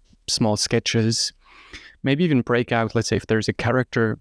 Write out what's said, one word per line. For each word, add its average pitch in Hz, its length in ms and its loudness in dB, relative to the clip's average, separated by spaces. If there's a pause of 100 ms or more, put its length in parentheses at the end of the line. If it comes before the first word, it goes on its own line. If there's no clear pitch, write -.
(280)
small 107 280 0
sketches. - 800 0 (680)
Maybe 143 220 0
even 147 160 2
break 120 320 0
out, 113 220 0
let's 113 140 0
say, - 80 2
if - 100 -4
there's 110 220 0
a 110 40 2
character 117 680 0